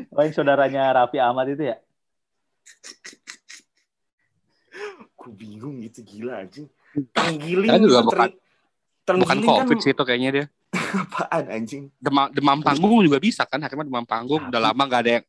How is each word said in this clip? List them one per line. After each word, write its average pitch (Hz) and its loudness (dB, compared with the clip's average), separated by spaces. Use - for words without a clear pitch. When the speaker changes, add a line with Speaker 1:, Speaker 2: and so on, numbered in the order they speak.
Speaker 1:
Oh, 147 0
yang 156 2
saudaranya 135 2
Raffi 123 2
Ahmad 131 0
itu 143 -4
ya? - -6
Speaker 2:
Ku - -20
bingung 110 -16
gitu, 113 -18
gila 107 -12
anjing. 135 -18
Speaker 3:
Hmm. 139 -6
Speaker 2:
Tenggiling 170 0
Speaker 3:
Saya 180 6
juga 196 6
Speaker 2:
gitu, 117 6
Speaker 3:
bukan, - 0
Speaker 2:
ter-, 117 2
Speaker 3:
bukan - -8
Speaker 2:
tenggiling - 2
kan 117 6
Speaker 3:
covid 240 0
sih 143 0
itu 143 -2
kayaknya 127 0
dia. 143 -2
Speaker 2:
<laughs> - -6
Apaan - -4
anjing? 113 -10
Speaker 3:
Demam, 139 0
demam 143 2
panggung 160 4
juga 143 6
bisa - 0
kan, 131 -4
harimau 139 -8
demam 127 -6
panggung. 123 -4
Udah 123 -2
lama 113 0
nggak 127 0
ada 117 2
yang, 117 -2